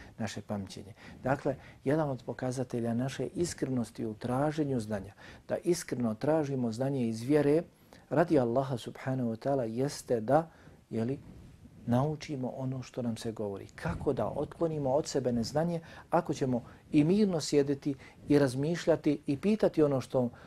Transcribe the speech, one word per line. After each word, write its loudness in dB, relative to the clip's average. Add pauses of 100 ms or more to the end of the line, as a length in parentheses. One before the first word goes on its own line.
(180)
naše -6
pamćenje. -8 (300)
Dakle, -2 (280)
jedan 2
od -8
pokazatelja -4
naše -4
iskrenosti -4
u -6
traženju 0
znanja, -6 (360)
da 0
iskreno -2
tražimo 0
znanje -2
iz -4
vjere 4 (480)
radi 4
Allaha 2
subhanahu -4
wa -4
ta'ala, 2
jeste -2
da, 2 (400)
jeli, -2 (680)
naučimo 0
ono -6
što -8
nam -2
se -6
govori. -6
Kako -2
da 0
otklonimo -2
od 2
sebe 0
neznanje 0 (300)
ako 2
ćemo 0 (300)
i 6
mirno 4
sjediti 2 (340)
i 6
razmišljati 2
i 0
pitati 2
ono 4
što 0 (180)